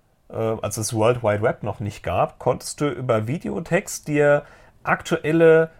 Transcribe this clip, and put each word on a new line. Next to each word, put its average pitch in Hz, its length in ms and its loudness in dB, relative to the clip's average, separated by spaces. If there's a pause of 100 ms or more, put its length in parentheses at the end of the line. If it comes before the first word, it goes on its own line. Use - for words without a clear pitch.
(300)
äh, - 60 -12
als 113 400 -4
es 110 160 -6
World 117 300 2
Wide 104 180 0
Web 120 220 -2
noch 107 180 -8
nicht 101 220 -8
gab, 104 360 -2
konntest - 440 -4
du 147 80 0
über 117 360 -2
Videotext 185 800 -6
dir 147 380 2 (380)
aktuelle 160 960 2